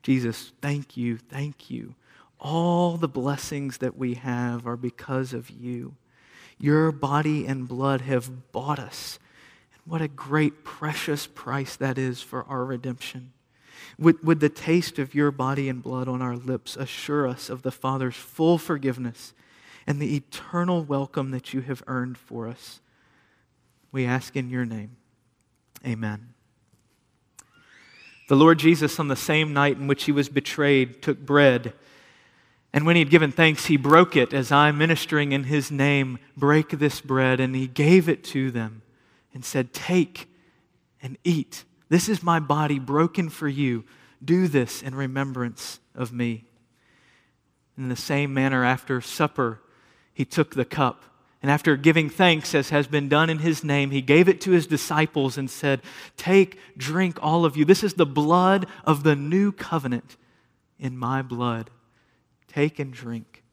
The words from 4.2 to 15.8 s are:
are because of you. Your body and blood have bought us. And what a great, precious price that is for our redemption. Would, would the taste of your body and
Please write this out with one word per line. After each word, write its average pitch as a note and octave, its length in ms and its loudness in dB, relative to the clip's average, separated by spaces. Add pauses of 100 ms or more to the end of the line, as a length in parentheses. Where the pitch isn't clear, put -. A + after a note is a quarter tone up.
are A#2+ 100 -6
because C3 560 -8
of A#2+ 180 -12
you. B2 460 -12 (640)
Your D#3 340 2
body C#3+ 540 -2
and C3 200 -6
blood B2+ 360 -2
have B2+ 500 -4
bought C#3+ 260 -4
us. - 400 -14 (540)
And - 180 -20
what D#3+ 120 -4
a D3+ 60 -4
great, D3 540 -2
precious - 640 -6
price C3 500 -8
that C3+ 200 -4
is B2+ 240 -4
for - 240 -10
our B2+ 220 -6
redemption. B2+ 680 -12 (680)
Would, D#3+ 240 4
would D#3+ 180 2
the D3+ 100 2
taste E3 480 -2
of C3+ 160 -6
your D3 160 2
body C#3 380 -4
and B2+ 140 -8